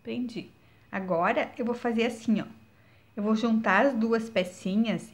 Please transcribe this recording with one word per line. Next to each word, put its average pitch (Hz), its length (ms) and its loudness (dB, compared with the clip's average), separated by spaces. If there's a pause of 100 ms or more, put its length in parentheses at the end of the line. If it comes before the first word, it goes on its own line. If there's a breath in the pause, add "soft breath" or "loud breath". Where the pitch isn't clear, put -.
Prendi. 233 480 -8 (420 soft breath)
Agora, 190 640 -2
eu 254 60 -4
vou 226 120 -2
fazer 226 300 -2
assim, 226 360 0
ó. - 40 -6 (720 soft breath)
Eu 214 80 -6
vou 214 100 2
juntar 220 520 4
as 277 80 4
duas 226 360 0
pecinhas 190 840 -2